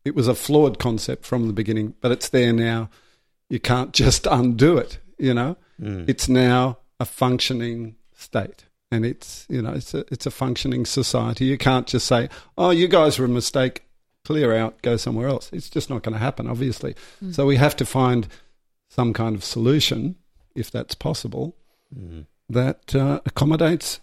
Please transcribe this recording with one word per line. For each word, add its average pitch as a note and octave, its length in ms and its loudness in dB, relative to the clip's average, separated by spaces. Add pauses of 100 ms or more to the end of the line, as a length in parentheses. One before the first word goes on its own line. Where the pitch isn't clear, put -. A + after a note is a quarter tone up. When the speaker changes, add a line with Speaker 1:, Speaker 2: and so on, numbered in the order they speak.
Speaker 1:
it C#3+ 100 -4
was A#2+ 140 2
a B2 60 4
flawed C#3+ 440 2
concept A#2+ 460 -4
from A#2+ 220 -2
the A2 60 -2
beginning, A2 480 -2
but A#2+ 120 2
it's - 160 -4
there A#2+ 240 4
now. A2+ 380 0 (580)
You A#2 120 -4
can't B2+ 320 0
<laughs> - 120 2
just - 220 2
undo B2+ 500 4
it, - 220 -4 (200)
you C3 160 2
know? B2+ 220 -2 (240)
Speaker 2:
Hmm. G2 260 -6
Speaker 1:
It's - 220 -2
now B2+ 500 4 (220)
a B2 40 -2
functioning A#2 920 -4 (180)
state." - 500 -8 (260)
And A2+ 160 0
it's, - 420 -10
you B2 140 -4
know, A2 100 -4
it's - 220 -8
a, D3+ 60 -4 (100)
it's - 160 -4
a C3+ 40 -4
functioning B2+ 540 -2
society. A#2 640 -2
You C3+ 100 0
can't B2+ 300 0
just - 200 -2
say, B2 220 2 (300)
"Oh, F3+ 120 4
you F3 180 4
guys D#3+ 300 6
were C3+ 60 0
a B2 40 0
mistake. B2+ 560 -2 (400)
Clear D3 300 2
out, A2+ 280 -2
go A#2+ 160 0
somewhere A#2+ 300 -4
else." C3+ 240 -4
It's - 180 -10
just - 200 -4
not A#2+ 120 -6
gonna A2 160 -4
happen, A#2+ 280 -4
obviously. A#2+ 480 -4 (300)
Speaker 3:
Mm. F#3 100 -8
Speaker 1:
So C#3 120 0
we C#3 100 4
have C#3 200 6
to C3 100 0
find B2 420 0 (640)
some A#2+ 240 0
kind A2+ 200 -2
of G2 100 -8
solution, C#3 680 0 (400)
if A#2 160 -8
that's - 240 -8
possible, B2+ 640 -6 (420)
Speaker 2:
Mm. E2 280 -14 (240)
Speaker 1:
that, B2 440 -2
uh, C#3 320 2
accommodates D#3 760 0